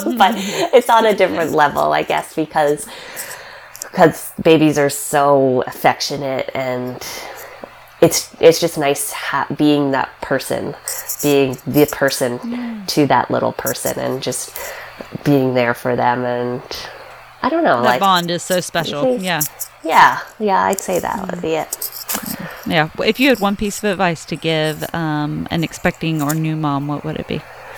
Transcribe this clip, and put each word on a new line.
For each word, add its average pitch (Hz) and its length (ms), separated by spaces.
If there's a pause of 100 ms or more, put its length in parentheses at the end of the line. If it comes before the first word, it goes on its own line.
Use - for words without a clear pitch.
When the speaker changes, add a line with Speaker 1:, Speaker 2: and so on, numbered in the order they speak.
(180)
Speaker 1:
but 214 160
Speaker 2:
Mm-hmm. 202 420
Speaker 1:
it's 240 140
on 226 160
a 208 80
different 180 380
level, 147 400
I 156 100
guess, 156 320
because, 151 540 (920)
because - 500 (100)
babies 156 360
are 139 120
so 139 760
affectionate 143 880
and 127 440 (1000)
it's, - 400
it's 160 200
just 165 160
nice 143 360
ha-, - 340 (100)
being 147 360
that 131 180 (100)
person, 131 540 (480)
being 139 340 (120)
the 139 240
person 123 520
Speaker 2:
Yeah. 233 440
Speaker 1:
to 147 180
that - 240
little 120 220
person 127 480
and 127 240
just - 340 (640)
being 131 320
there 120 180
for 123 220
them. 123 300
And 123 360 (800)
I 254 80
don't 330 140
know, 170 200
Speaker 2:
That - 80
Speaker 1:
like, 123 100
Speaker 2:
bond 175 320
is 170 100
so 180 180
special. 160 440
Speaker 1:
Mm-hmm. 247 200
Speaker 2:
Yeah. 170 160 (440)
Speaker 1:
Yeah. 185 340 (220)
Yeah, 190 240
I'd 190 160
say 185 180
that - 180
Speaker 2:
Mm-hmm. 185 140
Speaker 1:
would 175 120
be 160 120
it. - 360 (760)
Speaker 2:
Yeah. 160 220 (100)
Well, - 100
if 220 120
you 277 80
had 240 100
one 202 160
piece 202 240
of - 60
advice 180 400
to - 100
give, 156 580
um, 151 600
an 165 100
expecting 160 600
or 143 120
new 156 220
mom, 143 320
what 147 160
would 156 160
it - 80
be? - 100 (400)